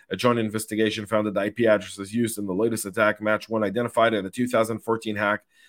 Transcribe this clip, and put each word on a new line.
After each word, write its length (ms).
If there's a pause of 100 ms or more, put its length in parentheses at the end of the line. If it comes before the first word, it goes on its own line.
A 60
joint 240
investigation 680
found 220
that 80
the 60
I 100
P 160
addresses 480
used 240
in 80
the 60
latest 320
attack 360
match 260
one 160
identified 520
in 100
a 40
two 180
thousand 320
fourteen 380
hack 240 (280)